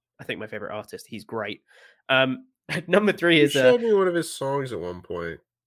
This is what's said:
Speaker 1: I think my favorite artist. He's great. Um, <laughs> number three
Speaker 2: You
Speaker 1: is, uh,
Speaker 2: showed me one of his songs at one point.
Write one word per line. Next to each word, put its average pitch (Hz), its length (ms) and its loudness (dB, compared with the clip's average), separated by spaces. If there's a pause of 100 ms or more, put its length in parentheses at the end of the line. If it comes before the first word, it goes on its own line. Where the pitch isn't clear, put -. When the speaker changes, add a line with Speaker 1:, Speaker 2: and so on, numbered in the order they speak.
(200)
Speaker 1:
I 139 60 -20
think 95 140 -8
my 107 80 -10
favorite 104 260 -10
artist. - 340 -14
He's 107 160 -14
great. 107 400 -10 (440)
Um, 131 380 0 (240)
<laughs> 165 180 -8
number 196 240 2
three 170 280 2
Speaker 2:
You 147 60 6
Speaker 1:
is, 143 100 2
uh, 135 80 2
Speaker 2:
showed 127 180 6
me 226 120 0
one 190 140 4
of 175 60 0
his 165 180 -4
songs 135 400 -6
at 95 80 -6
one 90 220 -10
point. 85 380 -8 (280)